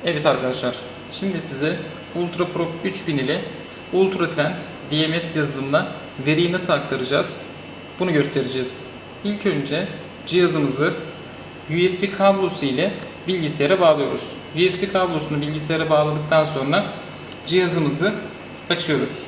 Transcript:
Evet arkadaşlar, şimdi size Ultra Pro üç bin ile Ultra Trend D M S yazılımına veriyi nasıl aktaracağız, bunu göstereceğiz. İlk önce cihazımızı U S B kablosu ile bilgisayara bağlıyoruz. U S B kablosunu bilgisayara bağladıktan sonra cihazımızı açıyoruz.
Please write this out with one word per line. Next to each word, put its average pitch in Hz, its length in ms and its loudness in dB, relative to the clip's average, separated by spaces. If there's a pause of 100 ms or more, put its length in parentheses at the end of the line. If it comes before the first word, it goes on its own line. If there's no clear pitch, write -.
Evet 160 220 0
arkadaşlar, 127 500 2 (360)
şimdi 185 280 -2
size 147 360 0 (380)
Ultra 175 300 0
Pro 170 240 -2 (160)
üç - 240 -4
bin 147 100 2
ile 147 220 0 (520)
Ultra 185 380 4
Trend 151 240 0 (360)
D 156 160 2
M 165 140 0
S 170 180 -2
yazılımına 139 480 0 (400)
veriyi 165 260 4
nasıl 175 200 0
aktaracağız, 135 680 0 (580)
bunu 180 140 2
göstereceğiz. 131 720 0 (420)
İlk 202 220 -2
önce 156 400 0 (400)
cihazımızı 156 680 4 (760)
U 175 180 4
S 180 140 0
B 196 80 0
kablosu 190 540 4
ile 143 280 2 (360)
bilgisayara 170 520 2
bağlıyoruz. 147 420 4 (340)
U 180 140 4
S 185 120 -2
B 196 100 -2
kablosunu 165 480 0
bilgisayara 156 500 -2
bağladıktan 151 540 4
sonra 151 420 2 (600)
cihazımızı 170 680 4 (580)
açıyoruz. 156 420 0 (160)